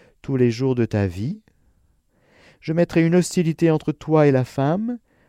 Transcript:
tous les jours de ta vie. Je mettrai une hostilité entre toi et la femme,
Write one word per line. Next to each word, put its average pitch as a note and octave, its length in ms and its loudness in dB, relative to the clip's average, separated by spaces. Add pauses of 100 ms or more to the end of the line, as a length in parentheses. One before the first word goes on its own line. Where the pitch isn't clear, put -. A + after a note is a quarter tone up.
(220)
tous C#3 160 -4
les B2 140 2
jours C3 220 -2
de A#2+ 120 0
ta G2+ 200 -2
vie. A2 360 -8 (1200)
Je D#3 120 -6
mettrai E3+ 320 0
une E3 100 2
hostilité E3 560 0
entre D#3 200 -2
toi D#3 360 2
et C#3 40 4
la B2+ 140 2
femme, G3+ 540 -4 (300)